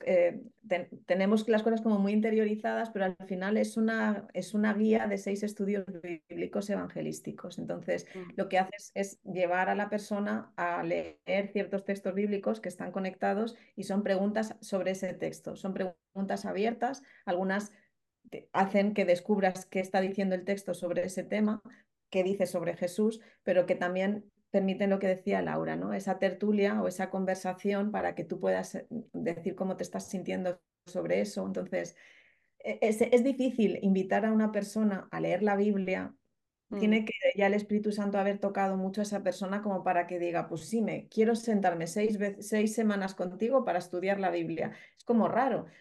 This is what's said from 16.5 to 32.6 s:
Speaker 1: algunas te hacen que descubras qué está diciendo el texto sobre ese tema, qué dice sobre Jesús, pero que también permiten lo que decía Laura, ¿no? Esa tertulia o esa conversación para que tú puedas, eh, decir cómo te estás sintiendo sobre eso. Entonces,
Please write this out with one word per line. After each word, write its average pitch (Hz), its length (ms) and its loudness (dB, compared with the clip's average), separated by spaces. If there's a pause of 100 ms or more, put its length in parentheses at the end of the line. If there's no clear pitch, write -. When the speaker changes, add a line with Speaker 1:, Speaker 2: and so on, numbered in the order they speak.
Speaker 1:
algunas 190 460 0 (580)
te - 220 -14
hacen 196 420 2
que 202 100 2
descubras 185 600 2
qué - 140 -2
está 190 200 0
diciendo 190 340 0
el 180 100 -4
texto 196 300 -2
sobre 175 300 -2
ese 185 200 -6
tema, 214 380 0 (480)
qué 190 140 2
dice 196 220 2
sobre 170 300 -2
Jesús, 214 440 0 (220)
pero 180 240 4
que 185 100 2
también 185 540 -2 (200)
permiten 196 400 2
lo 196 80 2
que 196 100 0
decía 185 340 0
Laura, 160 340 -2
¿no? 185 160 -4
Esa 196 260 -2
tertulia 208 640 2
o 180 60 2
esa 185 220 -4
conversación 190 840 -2
para 180 220 -2
que 170 100 -6
tú 170 160 -6
puedas, 185 340 0
eh, - 120 -8 (260)
decir 175 420 -4
cómo 190 220 -4
te 185 60 -6
estás 190 260 -8
sintiendo 185 520 -4 (260)
sobre 175 340 -2
eso. 208 260 -4
Entonces, 185 500 -6 (640)